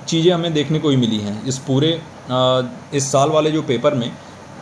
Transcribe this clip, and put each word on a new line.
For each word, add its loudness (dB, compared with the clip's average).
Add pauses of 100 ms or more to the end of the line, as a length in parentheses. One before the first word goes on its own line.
चीज़ें 4
हमें -2
देखने 0
को 2
ही 4
मिली 2
हैं -6
इस -4
पूरे, 0 (300)
अ, 2 (320)
इस -2
साल 4
वाले 2
जो 0
पेपर 2
में। -4 (500)